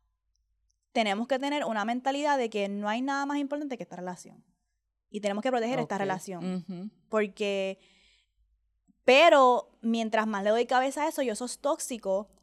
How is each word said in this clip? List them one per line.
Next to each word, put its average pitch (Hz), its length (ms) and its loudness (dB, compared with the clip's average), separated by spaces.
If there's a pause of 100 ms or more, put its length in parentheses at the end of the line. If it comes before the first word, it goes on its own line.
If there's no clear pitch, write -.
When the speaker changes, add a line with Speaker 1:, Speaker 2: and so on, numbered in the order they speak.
(920)
Speaker 1:
tenemos 220 360 0
que 262 100 2
tener 277 260 -2
una 214 200 -2
mentalidad 277 540 0
de 233 120 -2
que 202 180 -2
no 208 200 -6
hay 233 140 -2
nada 277 240 -2
más 285 120 -2
importante 285 400 -4
que - 60 -10
esta - 120 -16
relación. 180 480 -12 (640)
Y 208 100 -8
tenemos 208 220 -2
que 262 80 0
proteger 240 280 0
esta 226 180 -2
Speaker 2:
Ok. 190 40 -2
Speaker 1:
relación. 185 560 -4 (100)
Speaker 2:
Ujú. 190 240 -10 (180)
Speaker 1:
Porque, 196 720 -2 (1300)
pero 262 640 6 (120)
mientras 220 440 0
más 202 180 -4
le 214 60 2
doy 233 160 2
cabeza 262 380 0
a 320 40 0
eso, 311 140 -4
yo, 233 120 -2
"Eso 247 120 -8
es - 140 -10
tóxico", 214 680 -4 (140)